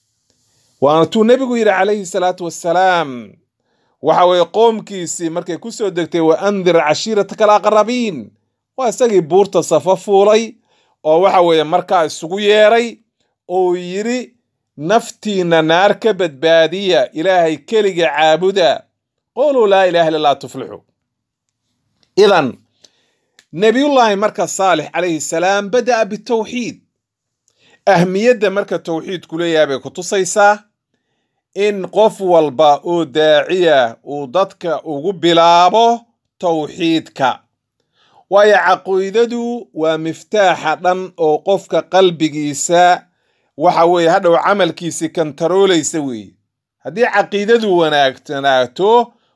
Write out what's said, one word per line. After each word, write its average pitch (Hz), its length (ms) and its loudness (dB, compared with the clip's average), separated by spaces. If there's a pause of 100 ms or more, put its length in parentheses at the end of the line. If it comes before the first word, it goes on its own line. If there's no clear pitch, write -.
(800)
Waana 156 240 2
tuu 214 180 0
Nebigu 247 340 0
yidhi 220 140 0
calayhi 196 340 -2
salaatu 180 400 -4
wassalaam, 165 880 -4 (680)
waxa 165 240 2
weeye, 180 200 2
qoomkiisii 196 840 -2
markay 170 280 -8
ku 226 140 -14
soo 220 180 -6
degtay, 170 320 -4
"وأنذر 175 580 2
عشيرتك 196 640 -2
الأقربين." 208 880 0 (460)
Waa 254 120 -2
isagii 208 320 0
buurta 175 420 0
Safa 165 320 0
fuulay 214 580 2 (500)
oo, 156 180 2
waxa 185 200 4
weeye, 165 220 2
markaa 175 420 0
isugu 165 340 -8
yeeray 214 580 2 (520)
oo 180 260 0
yidhi, 208 600 -6 (420)
"Naftiinna 180 840 -2
naar 180 380 2
ka 220 140 0
badbaadiya, 165 1000 0
Ilaahay 165 460 0
keliga 190 500 -2
caabuda. 160 760 0 (520)
Qulu 254 320 0
laa 190 200 4
ilaaha 170 220 0
illa 156 80 -2
Allah 147 200 0
tuflixu." 123 420 -14 (1400)
Idan, 180 420 2 (920)
Nabiyullaahi 226 640 2
marka 202 320 -4
Saalix 170 460 -2
calayhi 170 280 -4
salaam 196 480 -2
bada'a 226 360 -2
bitawxiid. 220 720 -8 (1080)
Ahmiyadda 196 640 0
marka 196 300 -4
tawxiidku 160 600 -10
leeyahay 160 280 0
bay 135 120 -6
ku 139 100 -14
tusaysaa 202 720 0 (960)
in 196 340 -4
qof 208 320 0
walba 156 500 2 (140)
oo 175 200 -2
daaciya 147 1000 2
uu 143 220 -10
dadka 170 560 -4
ugu 156 300 -6
bilaabo 170 720 4 (560)
tawxiidka. 165 880 -2 (1000)
Waayo, 202 280 6
caqiidadu 190 840 -2 (300)
waa 160 240 -2
miftaaxa 160 760 -2
dhan 180 240 -2 (180)
oo 156 240 0
qofka 180 400 -2
qalbigiisa, 160 1040 0 (720)
waxa 160 280 2
weeye, 175 240 2
hadhow 175 280 2
camalkiisi 170 720 -2
kantaroolaysa 165 920 -2
weeye. 117 320 -10 (520)
Haddii 208 280 -4
caqiidadu 202 640 0
wanaagsanaato 139 1120 0 (440)